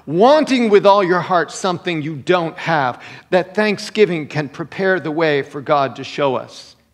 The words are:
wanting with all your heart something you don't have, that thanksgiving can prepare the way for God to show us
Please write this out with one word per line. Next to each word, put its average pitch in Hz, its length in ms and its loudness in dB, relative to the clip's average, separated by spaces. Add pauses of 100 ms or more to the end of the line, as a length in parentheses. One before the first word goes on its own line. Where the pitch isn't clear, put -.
wanting 240 640 4
with 196 160 6
all 202 180 6
your 180 160 0
heart 170 320 -2
something 175 500 -4
you 151 140 -8
don't 165 420 -2
have, 143 460 -2 (280)
that 185 220 0
thanksgiving 202 760 0
can 147 180 -4
prepare 185 540 -4
the 151 100 -8
way 151 300 0
for 143 180 -10
God 139 380 -2
to 135 80 -12
show 143 300 -2
us - 420 -12 (160)